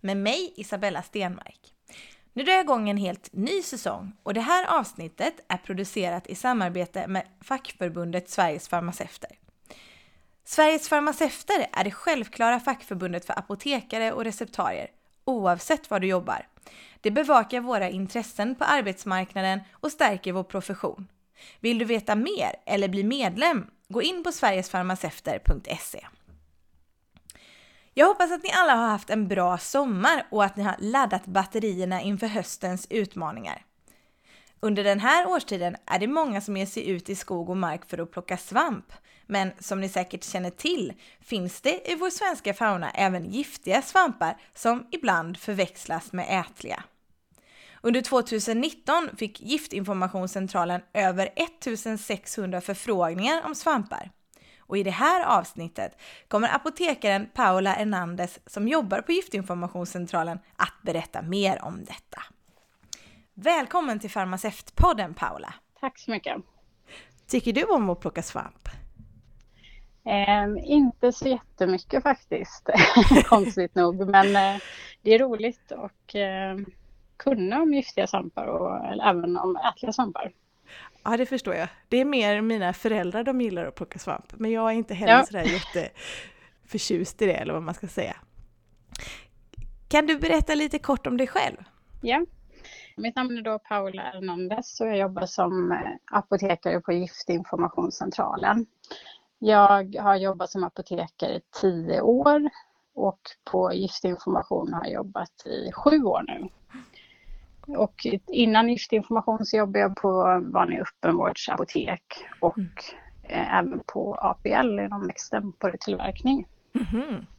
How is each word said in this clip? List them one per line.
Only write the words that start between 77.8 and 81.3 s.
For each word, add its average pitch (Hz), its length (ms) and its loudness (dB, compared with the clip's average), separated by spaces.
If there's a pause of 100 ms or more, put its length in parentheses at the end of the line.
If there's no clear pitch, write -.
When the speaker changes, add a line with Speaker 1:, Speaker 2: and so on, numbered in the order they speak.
Speaker 2:
svampar - 400 -4
och, 175 400 -4
eller 214 180 -4
även 175 320 2
om 185 200 -2
ätliga 233 360 -2
svampar. 202 400 -4 (720)
Speaker 1:
Ja, 233 120 0
det 247 100 2
förstår 240 280 -4